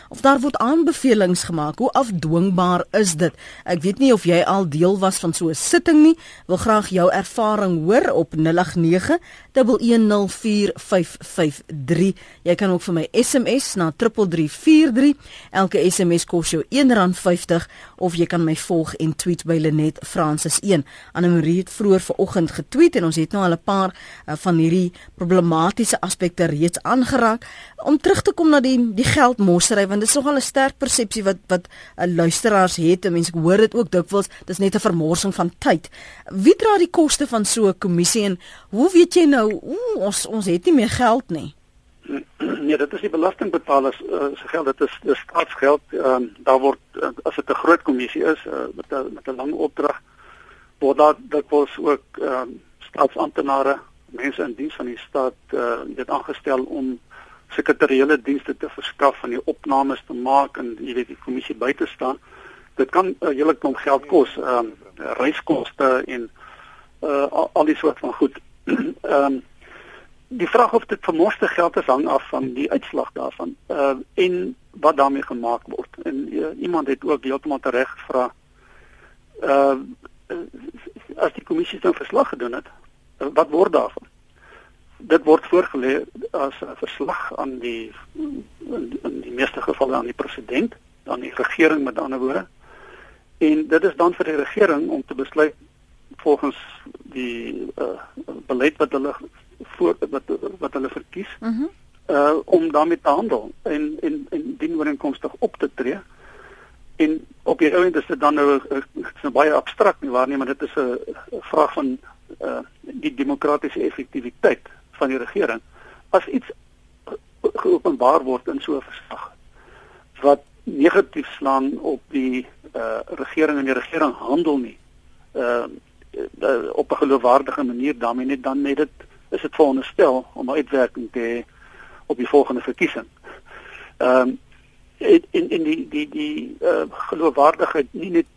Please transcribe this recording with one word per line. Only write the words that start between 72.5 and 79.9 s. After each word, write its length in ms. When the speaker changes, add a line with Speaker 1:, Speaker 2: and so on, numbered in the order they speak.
Speaker 2:
die 180
uitslag 420
daarvan, 420
eh, 260
en 420
wat 260
daarmee 240
gemaak 460
word. 220
En, 280
eh, 300
iemand 260
het 160
ook 200
heeltemal 360
tereg 300
gevra, 440
eh, 300